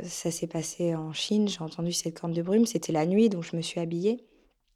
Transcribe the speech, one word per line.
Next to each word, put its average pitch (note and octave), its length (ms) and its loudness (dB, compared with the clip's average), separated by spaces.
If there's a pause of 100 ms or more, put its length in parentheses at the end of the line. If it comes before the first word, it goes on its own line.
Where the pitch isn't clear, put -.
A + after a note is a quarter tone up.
Ça F3 260 -6
s'est E3 180 -4
passé E3 480 -2
en D#3 160 -6
Chine, G#3 360 2
j'ai F#3 140 -4
entendu E3 300 -4
cette E3 280 -4
corne E3 140 -4
de E3+ 100 0
brume. G#3+ 240 4
C'était - 240 -2
la D#3 160 4
nuit, G#3+ 220 6
donc F3 140 -4
je - 120 -8
me E3 80 -2
suis - 160 -6
habillée F3 440 -2 (520)